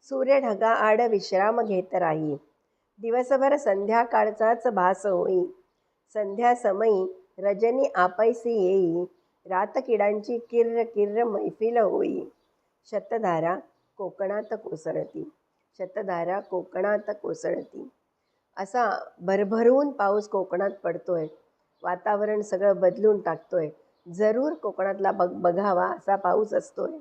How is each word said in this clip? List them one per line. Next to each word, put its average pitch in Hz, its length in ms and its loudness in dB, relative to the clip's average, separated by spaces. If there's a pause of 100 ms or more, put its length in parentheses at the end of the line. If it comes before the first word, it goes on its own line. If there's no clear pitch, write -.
सूर्य 269 380 2
ढगाआड 220 600 2
विश्राम 214 600 2
घेत 190 340 -2
राही, 156 420 0 (640)
दिवसभर 254 540 2
संध्याकाळचाच 220 1080 0
भास 190 400 0
होई. 180 380 2 (720)
संध्या 214 400 0
समयी 208 720 0 (140)
रजनी 220 560 0
आपैसी 214 560 2
येई, 185 540 2 (440)
रातकिडांची 208 920 -2
किर्र 233 440 0
किर्र 208 420 0
मैफिल 233 520 -2
होई. - 480 0 (680)
शतधारा 190 680 -2 (400)
कोकणात 202 540 -6
कोसळती. 160 800 -8 (460)
शतधारा 185 640 -4
कोकणात 190 680 -4 (120)
कोसळती. - 680 -6 (680)
असा 196 640 -4
भरभरून 226 680 2
पाऊस 208 380 0
कोकणात 190 420 -2
पडतोय, 175 560 -4 (560)
वातावरण 208 580 -2
सगळं 202 360 2
बदलून 190 440 4
टाकतोय. 165 480 -4 (440)
जरूर 220 420 0
कोकणातला 196 580 -2
बघ-, 180 200 0
बघावा 180 540 2
असा 196 300 0
पाऊस 196 380 0
असतोय. - 360 -4 (100)